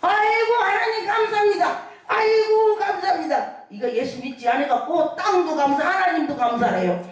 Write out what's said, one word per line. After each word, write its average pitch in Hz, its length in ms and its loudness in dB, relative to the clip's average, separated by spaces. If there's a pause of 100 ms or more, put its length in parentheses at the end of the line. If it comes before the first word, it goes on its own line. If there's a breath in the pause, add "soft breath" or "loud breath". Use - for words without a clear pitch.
아이고, 427 540 2
하나님 427 520 0
감사합니다. 415 720 0 (260 loud breath)
아이고, 440 720 2
감사합니다. 370 800 -2 (100)
이거 208 220 -6
예수 240 280 -4
믿지 240 280 -8
않아갖고 285 680 0
땅도 359 400 0
감사, 285 320 2
하나님도 349 480 0
감사해요. 196 760 0